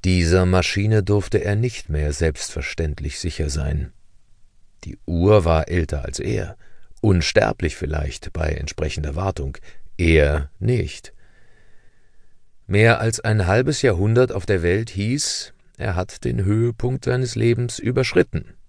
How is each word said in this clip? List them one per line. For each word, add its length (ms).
Dieser 400
Maschine 580
durfte 360
er 160
nicht 340
mehr 240
selbstverständlich 1040
sicher 300
sein. 420
Die 200
Uhr 400
war 220
älter 380
als 140
er, 380
unsterblich 760
vielleicht 580
bei 200
entsprechender 640
Wartung, 420
er 600
nicht. 560
Mehr 340
als 200
ein 260
halbes 380
Jahrhundert 480
auf 160
der 160
Welt 260
hieß, 640
er 180
hat 280
den 220
Höhepunkt 600
seines 300
Lebens 420
überschritten. 800